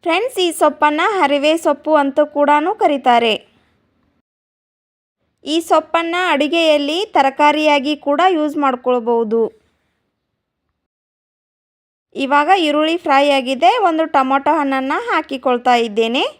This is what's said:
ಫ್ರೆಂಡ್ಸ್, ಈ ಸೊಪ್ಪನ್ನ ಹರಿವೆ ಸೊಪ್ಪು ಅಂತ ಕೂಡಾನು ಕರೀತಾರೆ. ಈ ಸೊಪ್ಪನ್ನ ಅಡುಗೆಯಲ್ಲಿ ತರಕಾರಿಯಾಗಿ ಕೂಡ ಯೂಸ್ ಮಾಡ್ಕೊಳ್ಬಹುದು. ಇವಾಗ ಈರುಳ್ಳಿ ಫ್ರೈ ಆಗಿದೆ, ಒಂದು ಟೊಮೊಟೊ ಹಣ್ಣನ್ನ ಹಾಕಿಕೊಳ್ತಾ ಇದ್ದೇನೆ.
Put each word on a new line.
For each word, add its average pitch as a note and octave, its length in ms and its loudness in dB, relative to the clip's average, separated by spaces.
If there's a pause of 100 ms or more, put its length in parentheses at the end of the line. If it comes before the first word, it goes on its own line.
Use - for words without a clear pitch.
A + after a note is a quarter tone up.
ಫ್ರೆಂಡ್ಸ್, F#4+ 360 -4
ಈ F4 140 0
ಸೊಪ್ಪನ್ನ D4+ 520 0
ಹರಿವೆ D4+ 520 0
ಸೊಪ್ಪು D#4 380 -2
ಅಂತ C#4+ 260 2
ಕೂಡಾನು D4 540 0
ಕರೀತಾರೆ. B3+ 720 0 (2000)
ಈ D#4 160 -2
ಸೊಪ್ಪನ್ನ E4 540 -2 (140)
ಅಡುಗೆಯಲ್ಲಿ D4+ 800 0
ತರಕಾರಿಯಾಗಿ D4 880 0
ಕೂಡ D4 320 -2
ಯೂಸ್ D4+ 280 -2
ಮಾಡ್ಕೊಳ್ಬಹುದು. A#3+ 960 -2 (2500)
ಇವಾಗ C#4+ 340 0 (100)
ಈರುಳ್ಳಿ D#4 380 0
ಫ್ರೈ C#4+ 320 2
ಆಗಿದೆ, C#4 500 0
ಒಂದು E4 260 0
ಟೊಮೊಟೊ C#4 560 0
ಹಣ್ಣನ್ನ C4+ 360 -2
ಹಾಕಿಕೊಳ್ತಾ C#4 800 -2
ಇದ್ದೇನೆ. A#3 500 0 (160)